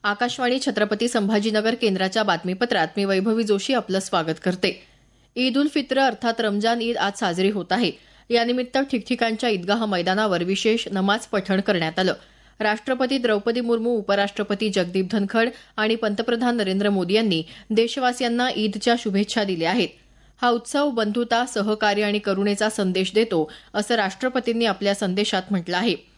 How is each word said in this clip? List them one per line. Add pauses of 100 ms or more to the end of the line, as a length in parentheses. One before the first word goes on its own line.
आकाशवाणी
छत्रपती
संभाजीनगर
केंद्राच्या
बातमीपत्रात (100)
मी
वैभवी
जोशी
आपलं
स्वागत
करते. (520)
ईद
उल
फित्र
अर्थात
रमजान
ईद
आज
साजरी
होत
आहे. (380)
यानिमित्त
ठिकठिकाणच्या
ईदगाह
मैदानावर
विशेष
नमाज
पठण
करण्यात
आलं. (460)
राष्ट्रपती
द्रौपदी
मुर्मू,
उपराष्ट्रपती
जगदीप
धनखड (280)
आणि
पंतप्रधान
नरेंद्र
मोदी
यांनी (260)
देशवासियांना
ईदच्या
शुभेच्छा
दिल्या
आहेत. (520)
हा
उत्सव
बंधुता,
सहकार्य
आणि
करुणेचा
संदेश
देतो, (220)
असं
राष्ट्रपतींनी
आपल्या
संदेशात
म्हटलं
आहे.